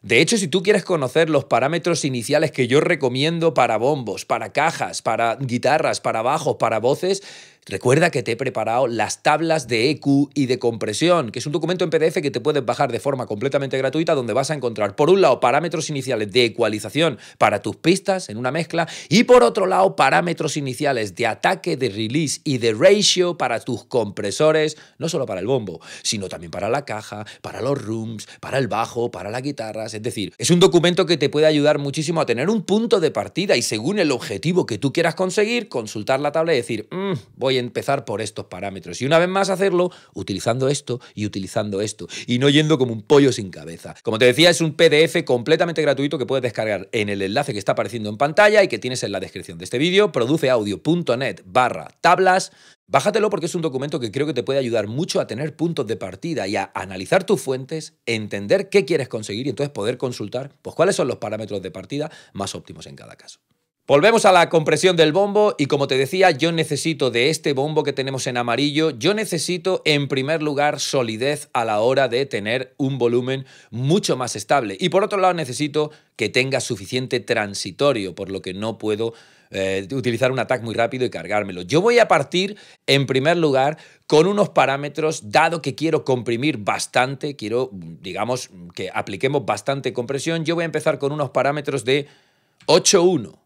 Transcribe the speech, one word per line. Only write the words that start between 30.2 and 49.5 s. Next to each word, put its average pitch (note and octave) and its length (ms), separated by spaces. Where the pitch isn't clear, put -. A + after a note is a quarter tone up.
es B2 120
un F3 100
documento F3 440
que D#3+ 140
te C#3 100
puede D3+ 180
ayudar D3+ 320
muchísimo D3 440
a C3+ 40
tener B2 220
un A3 140
punto G#3+ 360
de D#3+ 120
partida E3 480
y, A#2 40
según B2 360
el D#3+ 120
objetivo D3 540
que G#2+ 140
tú C3 120
quieras E3 240
conseguir, G#3 540
consultar A2+ 520
la D3 120
tabla D#3+ 220
y - 20
decir, A#2 340
"Mm, F#3+ 220
voy C3 200
a - 20
empezar B2 460
por G#2 160
estos G#2 260
parámetros". F#2 540
Y B2 60
una D#3+ 120
vez F3 100
más F#3+ 200
hacerlo F3+ 420
utilizando A#2 560
esto C3+ 320
y G#2 100
utilizando G2+ 560
esto G#2 260
y B2 120
no C#3 120
yendo D3+ 280
como B2 140
un A2 100
pollo C#3 300
sin G2+ 180
cabeza. E2 520
Como A2 160
te B2+ 80
decía, D#3 240
es E3+ 100
un D#3+ 140
P E3 160
D D3+ 140
F D#3+ 200
completamente D#3+ 560
gratuito C#3+ 380
que B2 80
puedes C3 160
descargar A2 500
en G#2+ 160
el G2+ 140
enlace A#2 320
que G2+ 40
está C3+ 140
apareciendo G#2+ 380
en G#2+ 80
pantalla G#3 440
y F#3+ 60
que A2+ 100
tienes B2+ 240
en A2 80
la G2 100
descripción F#2 360